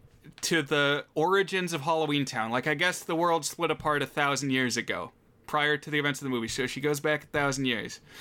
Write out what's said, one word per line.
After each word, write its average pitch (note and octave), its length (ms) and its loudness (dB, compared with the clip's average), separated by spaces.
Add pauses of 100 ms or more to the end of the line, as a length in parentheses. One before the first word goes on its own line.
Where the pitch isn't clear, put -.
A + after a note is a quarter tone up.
(420)
to E3 200 2
the C#3+ 420 2 (100)
origins F3+ 580 2
of D3+ 100 -4
Halloween D3+ 420 2
Town. A2+ 260 -4
Like, B2+ 160 0
I D3+ 80 2
guess F3 260 0
the E3+ 160 -4
world E3 280 2
split E3+ 260 -2
apart D3 320 0
a C3 40 -2
thousand C#3+ 440 0
years B2+ 260 2
ago, F#2+ 360 -4 (340)
prior D3 320 2
to D3 120 -14
the D3 80 0
events C#3+ 220 0
of C#3+ 40 -8
the C3+ 60 -4
movie. A#2 180 0
So - 180 -2
she B2 140 -6
goes D3 200 0
back D3+ 240 0
a - 40 -20
thousand C#3 360 0
years. A#2 360 -4 (200)